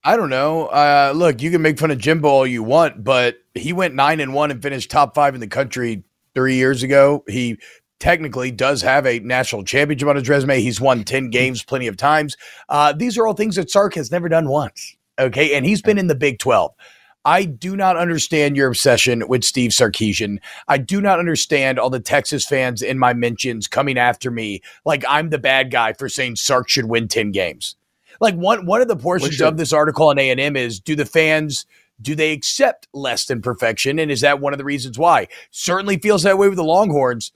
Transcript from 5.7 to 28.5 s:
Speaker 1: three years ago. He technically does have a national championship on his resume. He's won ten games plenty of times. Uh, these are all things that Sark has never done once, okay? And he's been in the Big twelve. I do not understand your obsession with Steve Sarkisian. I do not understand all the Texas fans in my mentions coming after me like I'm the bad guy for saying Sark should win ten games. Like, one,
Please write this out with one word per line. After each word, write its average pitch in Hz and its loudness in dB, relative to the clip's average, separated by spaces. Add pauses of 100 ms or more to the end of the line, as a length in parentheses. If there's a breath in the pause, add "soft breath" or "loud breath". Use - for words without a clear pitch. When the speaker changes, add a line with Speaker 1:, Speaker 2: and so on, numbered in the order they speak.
Speaker 1:
three 131 2
years 127 2
ago. 139 4
He 117 -4 (420 loud breath)
technically 131 -2
does 127 -2
have 135 2
a 120 0
national 123 -4
championship 143 0
on 143 2
his 127 -4
resume. 135 2
He's 113 -2
won 123 2
ten 131 -4
games 123 -2
plenty 127 -6
of 104 -6
times. 147 0 (320 loud breath)
Uh, 147 2
these 196 -4
are 226 2
all 208 -2
things 208 -2
that 175 -4
Sark 202 2
has 135 -8
never 170 -4
done 160 2
once, 139 -4 (240)
okay? 135 2
And 139 0
he's 196 0
been 208 2
in 185 0
the 151 2
Big 131 0
twelve. 101 2 (520 soft breath)
I 175 4
do 175 -8
not 185 2
understand 160 0
your 139 4
obsession 120 2
with 123 0
Steve 123 0
Sarkisian. 104 0 (280 loud breath)
I 143 2
do 180 -2
not 190 2
understand 139 0
all 123 0
the 127 -4
Texas 139 -2
fans 123 -2
in 127 -4
my 123 2
mentions 120 -4
coming 135 -2
after 123 0
me 110 -6 (220 loud breath)
like 147 -2
I'm 151 0
the 156 -2
bad 131 0
guy 117 0
for 131 -10
saying 123 -6
Sark 127 -2
should 127 -2
win 117 0
ten 104 -2
games. 92 -6 (440 soft breath)
Like, 214 2
one, 185 -2